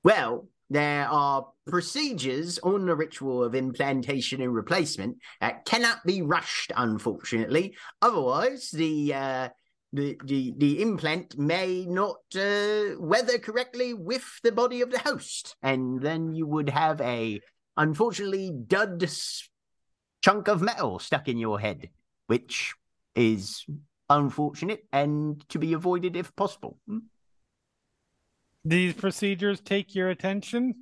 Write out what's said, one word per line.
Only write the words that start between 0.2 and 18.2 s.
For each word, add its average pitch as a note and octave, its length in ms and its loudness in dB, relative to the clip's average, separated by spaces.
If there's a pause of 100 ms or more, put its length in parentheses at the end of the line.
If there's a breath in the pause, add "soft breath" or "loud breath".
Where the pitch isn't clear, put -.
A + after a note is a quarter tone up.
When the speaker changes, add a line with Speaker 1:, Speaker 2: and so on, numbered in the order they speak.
Speaker 1:
there C#3+ 380 2
are C#3 400 2 (220)
procedures F3 880 -2
on F#3+ 260 2
the E3+ 100 2
ritual C3+ 500 -2
of A#2 100 -2
implantation C3 840 0
and B2 120 0
replacement A#2+ 640 -2 (240 loud breath)
that - 240 -2
cannot A#3 420 0
be F#3 160 0
rushed, - 540 -2
unfortunately. A2+ 1000 0 (240 loud breath)
Otherwise, G#3 720 2
the, D3+ 420 0
uh, C3 360 -2 (440)
the, C#3+ 320 -2
the, C3+ 320 0
the D3 240 4
implant D#3+ 580 -2
may F#3 460 0
not, F#3 320 0 (180)
uh, G3+ 640 2
weather A3+ 400 2
correctly B3 540 -2
with G#3+ 500 -6
the A#3 80 6
body A#3+ 300 2
of B3 100 0
the B3 80 0
host, - 640 -4
and C3 380 0
then D#3+ 340 -2
you D#3+ 100 -2
would D3+ 220 0
have D#3 320 2
a, A#2 400 -2 (380)
unfortunately, F#3+ 720 0